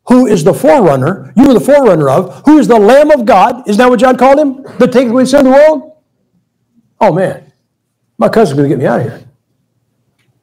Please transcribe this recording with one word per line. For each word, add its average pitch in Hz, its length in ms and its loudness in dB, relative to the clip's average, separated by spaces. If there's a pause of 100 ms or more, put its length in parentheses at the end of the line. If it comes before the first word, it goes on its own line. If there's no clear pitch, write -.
who 254 200 2
is 190 180 -2
the 180 100 0
forerunner, 185 840 -2
you 269 120 2
were 262 60 2
the 208 60 2
forerunner 214 480 0
of, 170 380 -4
who 302 120 4
is 214 100 0
the 233 100 2
Lamb 269 320 2
of 277 140 2
God, 233 440 0
isn't 208 100 -2
that 247 120 2
what 247 80 0
John 254 180 0
called 269 220 2
him? 277 240 -4 (160)
The 247 80 2
taketh 247 240 -2
away 254 140 0
the - 20 0
sin 277 140 0
of 277 60 2
the 262 40 2
world? 294 420 2 (1080)
Oh, 202 120 2
man, 165 400 -6 (640)
my 220 120 -2
cousin's 185 280 -2
gonna 143 120 -2
get 127 100 -4
me 139 80 -6
out 220 140 -4
of 127 60 -8
here. - 160 -16 (1200)